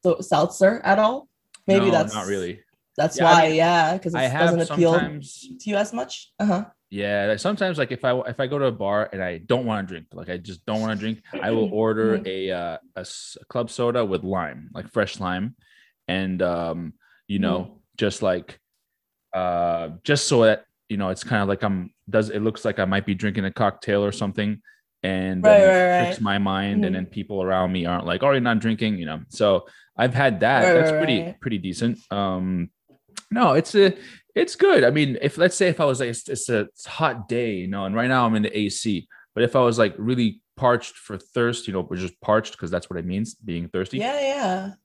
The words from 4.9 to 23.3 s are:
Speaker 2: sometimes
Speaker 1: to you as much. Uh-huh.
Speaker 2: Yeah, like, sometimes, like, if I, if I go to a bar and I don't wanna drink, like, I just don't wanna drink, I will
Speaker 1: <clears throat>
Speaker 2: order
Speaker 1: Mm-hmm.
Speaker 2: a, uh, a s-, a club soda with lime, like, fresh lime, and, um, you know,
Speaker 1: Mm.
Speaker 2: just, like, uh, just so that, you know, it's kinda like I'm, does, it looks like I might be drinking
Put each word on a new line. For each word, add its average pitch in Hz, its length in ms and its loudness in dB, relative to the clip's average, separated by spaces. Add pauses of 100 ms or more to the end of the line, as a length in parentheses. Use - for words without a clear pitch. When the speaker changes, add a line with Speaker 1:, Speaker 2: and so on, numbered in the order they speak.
Speaker 2:
sometimes 151 560 -4 (140)
Speaker 1:
to 214 80 -10
you 202 80 0
as 208 160 -2
much. - 360 -10 (100)
Uh-huh. 208 260 0 (240)
Speaker 2:
Yeah, 101 400 -2
like, 104 100 0
sometimes, 190 400 -2
like, 131 120 -2
if 123 140 -8
I, 127 220 2
if 117 120 -10
I 139 80 0
go 143 120 -4
to 139 60 0
a 123 60 2
bar 104 420 -2
and 95 100 -6
I 87 140 -6
don't 120 280 -2
wanna 104 220 -4
drink, 85 260 -12
like, 87 160 -14
I 90 80 -6
just 87 280 -14
don't 110 160 -2
wanna 110 160 -2
drink, 110 240 -6 (200)
I 104 100 -2
will 107 220 0
Speaker 1:
<clears throat> 107 120 0
Speaker 2:
order 110 320 0
Speaker 1:
Mm-hmm. 95 100 -6
Speaker 2:
a, 95 240 -4
uh, 87 260 -6 (200)
a - 20 -10
s-, - 420 -16
a - 40 -20
club 120 260 -6
soda 120 320 0
with 95 220 -2
lime, 82 480 -6
like, - 180 -14
fresh 104 300 -2
lime, 92 340 -4 (540)
and, 92 320 -2
um, 85 520 -4 (320)
you 98 140 -4
know, 90 220 0
Speaker 1:
Mm. - 160 -14 (200)
Speaker 2:
just, 101 240 -2
like, 92 380 -4 (720)
uh, 87 560 -2 (140)
just 147 240 0
so 120 160 4
that, 110 220 4 (240)
you 107 80 -4
know, 98 120 -2
it's 92 140 -6
kinda 104 220 0
like 98 180 -2
I'm, 98 300 -4 (160)
does, 107 200 2
it 104 120 -4
looks 110 240 -2
like 104 140 -2
I 98 60 2
might 98 200 0
be 101 100 0
drinking 98 300 -2